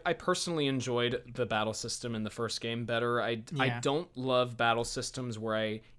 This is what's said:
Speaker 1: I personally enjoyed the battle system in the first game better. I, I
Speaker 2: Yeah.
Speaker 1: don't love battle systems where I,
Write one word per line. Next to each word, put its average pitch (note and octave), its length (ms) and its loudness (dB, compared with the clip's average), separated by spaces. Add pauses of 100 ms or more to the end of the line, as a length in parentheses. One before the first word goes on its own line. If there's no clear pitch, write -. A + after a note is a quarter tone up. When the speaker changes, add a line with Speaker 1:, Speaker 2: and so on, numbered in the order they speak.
Speaker 1:
I F3 80 4
personally E3+ 540 0
enjoyed B2 540 0 (140)
the B2 100 0
battle G#2+ 280 2
system A#2 420 -6
in G#2+ 80 -2
the G#2+ 80 -4
first A2+ 300 -4
game A#2 240 -2
better. A#2+ 360 2
I, A2+ 220 0 (160)
I C3 60 4
Speaker 2:
Yeah. A#2+ 140 2
Speaker 1:
don't C#3+ 280 2 (100)
love B2+ 400 2
battle A#2 260 4
systems A#2+ 540 -6
where A2 180 -2
I, A2 260 0 (180)